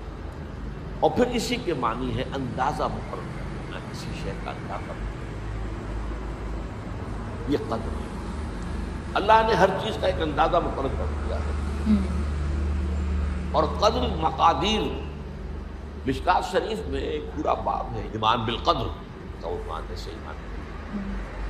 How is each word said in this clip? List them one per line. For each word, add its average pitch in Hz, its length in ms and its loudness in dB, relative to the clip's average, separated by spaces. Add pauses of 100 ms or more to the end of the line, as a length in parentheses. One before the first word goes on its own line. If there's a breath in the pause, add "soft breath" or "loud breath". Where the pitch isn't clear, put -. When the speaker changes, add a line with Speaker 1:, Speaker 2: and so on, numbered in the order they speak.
(1040)
Speaker 1:
और 156 60 8
फिर 240 180 4
इसी 247 280 0
के 175 180 0
मानी 123 380 0
है 127 220 -2
अंदाज़ा 135 540 0
मुकर्रर - 340 -6
करना, - 580 -6 (100)
किसी - 160 -6
शय - 400 -4
का 69 60 -4
अंदाज़ा - 420 -6
मुकर्रर। - 280 -6 (2250)
ये - 60 4
कद्र - 160 -2
है। - 360 -2 (1040)
अल्लाह 220 320 8
ने 226 60 6
हर 185 160 8
चीज़ - 320 0
का 190 60 4
एक 185 140 2
अंदाज़ा 160 380 4
मुकर्रर 135 300 0
कर 117 160 0
दिया - 320 -2
है। - 140 0 (320)
Speaker 2:
हम्म। 202 220 6 (1500)
Speaker 1:
और 156 100 6 (180)
कद्र 220 420 4
मकादीर, 165 840 4 (960)
मिशकात - 360 4
शरीफ 190 440 0
में 135 140 -2
एक 151 220 -2
पूरा - 300 0
बाब - 400 0
है, 101 220 -6
ईमान 110 300 4
बिल 117 120 0
कद्र 131 340 2 (500)
का 80 60 -6
उन्वान 85 360 -4
है, 90 120 -8
सही 87 180 -8
ईमान। 76 220 -10 (560)
Speaker 2:
हम्म। 196 240 -4 (340)